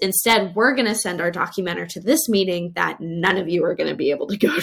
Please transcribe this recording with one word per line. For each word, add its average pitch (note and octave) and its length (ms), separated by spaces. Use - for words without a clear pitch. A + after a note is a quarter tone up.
instead, F#3+ 540
we're B3 200
gonna A#3 200
send F3+ 260
our F3 100
documenter F3 580
to - 120
this C#4+ 260
meeting F3+ 480
that E3+ 240
none E3+ 380
of F3 100
you E3+ 160
are D#3+ 120
gonna D#3 200
be C#3+ 160
able C#3 160
to G3+ 100
<laughs> - 100
go D#3 160